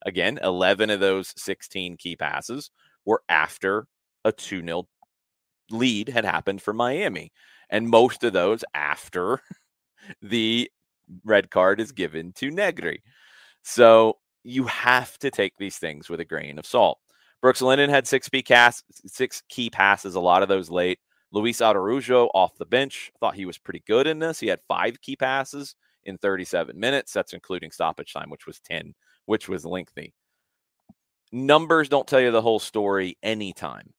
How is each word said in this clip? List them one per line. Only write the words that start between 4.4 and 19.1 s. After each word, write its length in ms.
nil 260
lead 400
had 140
happened 380
for 120
Miami. 580
And 200
most 340
of 100
those 300
after 680
<laughs> 400
the 480
red 240
card 300
is 120
given 420
to 180
Negri. 500
So 560
you 200
have 540
to 100
take 280
these 200
things 300
with 140
a 40
grain 320
of 80
salt. 340
Brooks 200
Lennon 280
had 180
six 220
key 120
cas-, 420
six 420